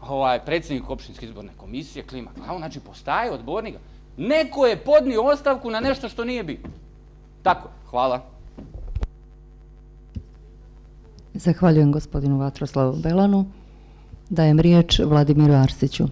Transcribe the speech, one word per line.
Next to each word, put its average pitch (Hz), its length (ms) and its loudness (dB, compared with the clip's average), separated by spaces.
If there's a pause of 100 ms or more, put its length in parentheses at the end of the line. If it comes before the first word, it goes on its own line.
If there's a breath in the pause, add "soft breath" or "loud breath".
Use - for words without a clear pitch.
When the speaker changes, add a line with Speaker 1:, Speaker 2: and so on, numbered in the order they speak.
Speaker 1:
ovaj, 131 440 -2
predsjednik 147 460 -6
opštinske 117 360 -12
izborne 104 300 -18
komisije 123 500 -14
klima 127 300 -14
glavom, 165 220 -12
znači, 156 220 -14
postaje 196 520 -6
odbornik. 160 420 -10 (420 soft breath)
Neko 277 500 0
je 220 100 2
podnio 262 460 2
ostavku 269 480 0
na 220 100 -4
nešto 262 280 -4
što 233 160 -8
nije 240 200 -6
bilo. 151 240 -12 (760)
Tako - 260 0
je, - 60 -20 (160)
hvala. 127 320 -2 (3000)
Speaker 2:
Zahvaljujem 160 580 4
gospodinu 143 460 -2
Vatroslavu 135 580 -2
Belanu. 190 500 2 (840 soft breath)
Dajem 156 300 4
riječ 170 380 6
Vladimiru 147 540 4
Arsiću. 135 600 2